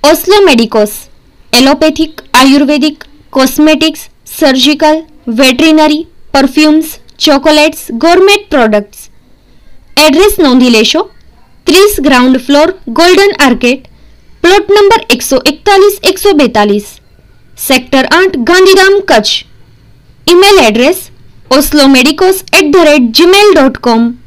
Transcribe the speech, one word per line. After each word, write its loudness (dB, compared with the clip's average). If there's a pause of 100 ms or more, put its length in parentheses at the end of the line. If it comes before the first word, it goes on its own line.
(100)
ઓસ્લો 0
મેડિકોસ, -2 (460)
એલોપેથિક, -2 (140)
આયુર્વેદિક, 0 (260)
કોસ્મેટિક્સ, -2 (180)
સર્જિકલ, -2 (240)
વેટરીનરી, 0 (280)
પરફ્યુમ્સ, 0 (200)
ચોકોલેટ્સ, 0
ગોર્મેટ 0
પ્રોડક્ટ્સ. -4 (960)
એડ્રેસ 2
નોંધી 2
લેશો, -2 (540)
ત્રીસ 2
ગ્રાઉન્ડ 0
ફ્લોર, 0 (140)
ગોલ્ડન 0
આર્કેડ, -2 (540)
પ્લોટ 0
નંબર 2
એકસો -4 (100)
એકતાલીસ, 0 (100)
એકસો -2
બેતાલીસ, -2 (580)
સેક્ટર -4
આઠ, -2
ગાંધીધામ, 2
કચ્છ. -4 (840)
ઈમેલ 4
એડ્રેસ -2 (400)
oslomedicos 2 (240)
at -2
the 2
rate 0
gmail 4
dot -4
com. 0 (140)